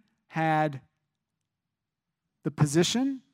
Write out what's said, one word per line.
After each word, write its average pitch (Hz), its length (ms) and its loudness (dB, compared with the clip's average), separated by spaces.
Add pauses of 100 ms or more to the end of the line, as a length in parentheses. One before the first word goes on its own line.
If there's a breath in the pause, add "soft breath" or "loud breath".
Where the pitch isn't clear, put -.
(280)
had 156 540 -2 (1600)
the 156 60 -4
position, 175 720 0 (120)